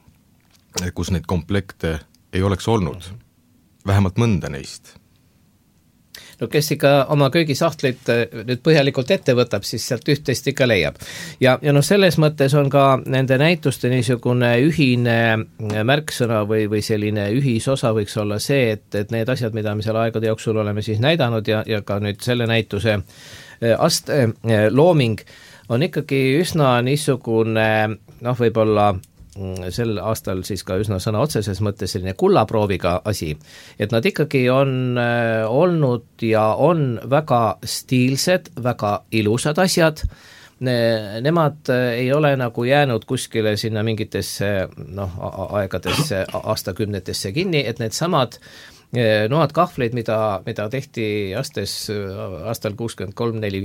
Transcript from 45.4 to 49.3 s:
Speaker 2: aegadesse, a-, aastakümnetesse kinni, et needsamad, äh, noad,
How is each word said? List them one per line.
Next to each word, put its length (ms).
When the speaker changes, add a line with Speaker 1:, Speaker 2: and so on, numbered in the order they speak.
Speaker 2:
aegadesse, 680
a-, 220
aastakümnetesse 800
kinni, 320
et 160
needsamad, 560
äh, 360
noad, 220